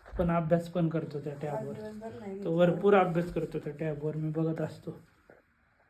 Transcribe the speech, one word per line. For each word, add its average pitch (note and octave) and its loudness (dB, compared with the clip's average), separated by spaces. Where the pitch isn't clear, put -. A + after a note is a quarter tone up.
पण E3+ 2
अभ्यास E3+ 2
पण E3 2
करतो D3+ -2
त्या D3 -6
टॅबवर. D#3 -4
तो E3 2
भरपूर F3 6
अभ्यास F3 4
करतो D#3+ -4
त्या D3 -6
टॅबवर, D3+ -4
मी D#3 -2
बघत D#3+ -2
असतो. - -8